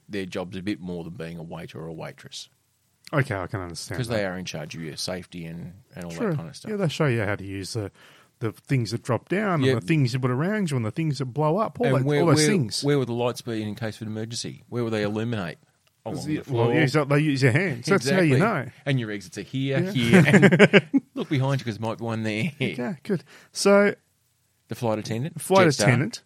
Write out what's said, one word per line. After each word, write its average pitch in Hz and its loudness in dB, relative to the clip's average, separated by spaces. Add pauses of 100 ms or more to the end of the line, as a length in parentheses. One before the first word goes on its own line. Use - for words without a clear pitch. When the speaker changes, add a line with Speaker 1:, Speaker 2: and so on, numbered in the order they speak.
Speaker 1:
their 101 -6
job's 92 -8
a 95 -8
bit 101 -6
more 87 -8
than 82 -12
being 82 -12
a 160 -14
waiter 165 -14
or 160 -12
a 165 -12
waitress. 151 -16 (640)
Speaker 2:
Okay, 135 -2
I 90 -6
can 101 -6
understand 87 -10
Speaker 1:
'Cause 123 -4
Speaker 2:
that. 117 -4
Speaker 1:
they 101 0
are 92 -4
in 90 -8
charge 78 -10
of 82 -10
your 76 -10
safety 90 -10
and, 85 -12 (220)
and 90 -12
all - -12
Speaker 2:
True. 214 -4
Speaker 1:
that 156 -2
kind 165 -8
of - -20
stuff. - -12
Speaker 2:
Yeah, 214 -6
they 196 0
show 147 -2
you 117 0
how 101 -2
to 92 -10
use 98 -10
the, 101 -6 (480)
the 110 -4
things 117 -2
that 117 -6
drop 113 -4
down 185 -2
Speaker 1:
Yep. 131 2
Speaker 2:
and 113 -2
the - -10
things 143 2
you 131 -2
put 127 0
around 175 -2
you 135 -2
and 113 -2
the 107 -4
things 156 -4
that 151 -4
blow 151 -2
up, 214 -4
all 240 2
Speaker 1:
And 131 2
Speaker 2:
that, 131 0
Speaker 1:
where, 143 2
Speaker 2:
all 170 4
those 151 6
Speaker 1:
where, 151 4
Speaker 2:
things. 135 0
Speaker 1:
where 147 4
would 120 -2
the 117 -2
lights 120 -2
be 113 -4
in 104 -6
case 110 -6
of 113 -10
an 110 -8
emergency? 113 -8
Where 120 -2
will 110 -2
they 107 0
illuminate? 107 -2 (500)
Along 110 -6
Speaker 2:
Is 127 -8
Speaker 1:
the 151 -2
Speaker 2:
it, - -8
well, 117 2
Speaker 1:
floor. 120 2
Speaker 2:
yeah, 156 4
so 143 2
they 143 4
use 143 2
your 131 6
hand. 139 0
So 185 4
that's 135 2
how 185 4
you 147 6
Speaker 1:
Exactly. 165 2
Speaker 2:
know. - -14 (140)
Speaker 1:
And 135 2
your 110 -4
exits 101 -8
are - -6
here, 135 -2
Speaker 2:
Yeah. 185 0
Speaker 1:
here, 139 6
Speaker 2:
<laughs> - 8
Speaker 1:
and 277 4 (140)
look 254 -6
behind 135 0
you 113 -10
'cause 104 -6
there 113 -4
might 104 -6
be 107 -10
one 113 -2
there. 110 -2
Speaker 2:
Yeah, 135 -4
good. 190 -4 (300)
So 202 4 (720)
Speaker 1:
The 113 -8
flight 110 0
attendant? 120 -6
Speaker 2:
flight 185 4
Speaker 1:
Jetstar. 139 2
Speaker 2:
attendant. 127 2